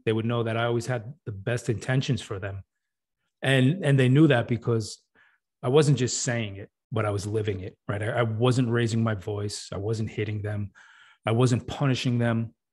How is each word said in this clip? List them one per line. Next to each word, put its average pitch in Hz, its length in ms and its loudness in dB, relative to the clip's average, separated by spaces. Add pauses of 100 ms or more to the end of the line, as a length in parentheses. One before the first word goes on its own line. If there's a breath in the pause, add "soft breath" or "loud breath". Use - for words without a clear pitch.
They 113 80 2
would 110 120 0
know 117 180 -2
that 113 120 -2
I 117 100 0
always 120 200 -2
had 123 300 -6 (100)
the - 60 -8
best 107 360 -4
intentions 123 540 -2
for 104 160 -10
them. 98 260 -8 (760)
And, 135 420 2
and 139 140 4
they 127 100 4
knew 143 200 8
that 120 200 4
because 113 520 -2 (640 soft breath)
I 120 60 -2
wasn't 143 280 6
just - 240 -2
saying 110 360 -4
it, 101 120 -14 (220)
but 110 140 0
I 107 40 0
was 101 160 -2
living 104 360 -2
it, - 140 -12 (120)
right? 98 160 -4
I, 120 160 -2
I - 20 2
wasn't 117 480 2
raising 113 320 0
my 113 140 0
voice. 104 580 -8
I 90 40 -8
wasn't 107 340 -4
hitting 104 320 -4
them. 104 260 -6 (560 loud breath)
I 110 60 4
wasn't 120 340 4
punishing 127 540 0
them. 113 340 0 (200)